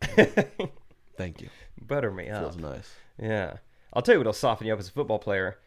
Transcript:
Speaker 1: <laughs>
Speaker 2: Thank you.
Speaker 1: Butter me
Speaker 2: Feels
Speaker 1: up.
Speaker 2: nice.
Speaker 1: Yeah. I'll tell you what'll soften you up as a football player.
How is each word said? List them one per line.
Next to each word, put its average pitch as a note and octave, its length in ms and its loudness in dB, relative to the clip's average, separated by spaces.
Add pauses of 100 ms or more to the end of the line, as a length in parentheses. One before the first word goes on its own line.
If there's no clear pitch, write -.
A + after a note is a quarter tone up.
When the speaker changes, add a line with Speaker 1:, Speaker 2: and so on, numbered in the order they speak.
Speaker 1:
<laughs> - 680 4 (460)
Speaker 2:
Thank F2+ 240 -8
you. - 80 -14 (320)
Speaker 1:
Butter A#2 300 -2
me F#2 140 -10
Speaker 2:
Feels G#2 300 -6
Speaker 1:
up. E2 60 -10
Speaker 2:
nice. C#2+ 320 -10 (280)
Speaker 1:
Yeah. G#2+ 360 -2 (360)
I'll A#2+ 100 2
tell A#3+ 120 8
you E3 40 6
what'll A2 140 2
soften A2+ 340 0
you A2 60 0
up G#2 60 0
as F#2 100 -10
a - 20 -16
football A2+ 280 0
player. F#2+ 480 -2